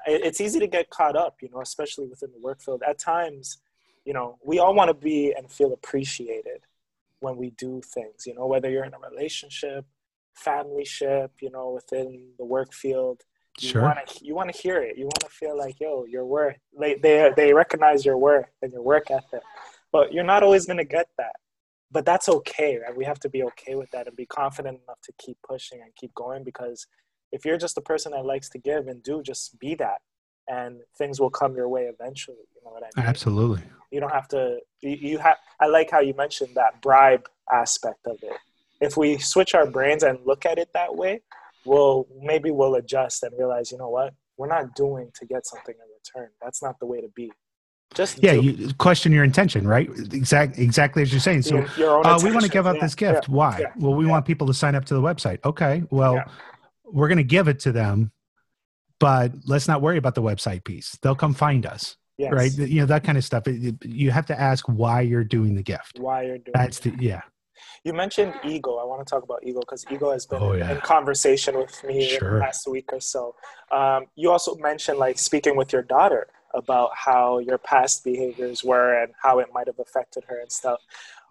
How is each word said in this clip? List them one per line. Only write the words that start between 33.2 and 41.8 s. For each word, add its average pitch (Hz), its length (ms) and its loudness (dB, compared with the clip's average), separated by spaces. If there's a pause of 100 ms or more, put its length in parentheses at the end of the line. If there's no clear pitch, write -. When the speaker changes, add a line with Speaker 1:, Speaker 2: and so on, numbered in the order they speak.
Speaker 1:
You 143 80 -6
don't 139 140 -6
have 135 160 -4
to, 127 320 -4 (180)
you, 139 120 -8
you 147 280 -6
ha-, 156 180 2 (220)
I 151 80 4
like 160 240 4
how 160 80 4
you 139 140 2
mentioned 135 420 -6
that 117 260 0
bribe 135 460 6 (240)
aspect 117 560 -2
of 113 160 -8
it. 104 140 -12 (440)
If 143 160 -2
we 147 220 2
switch - 360 2
our 156 100 6
brains 143 380 0
and 131 220 2
look 139 200 0
at 165 120 0
it 170 160 -4
that 175 220 -4
way, 185 260 -4 (440)
we'll, 135 420 4 (140)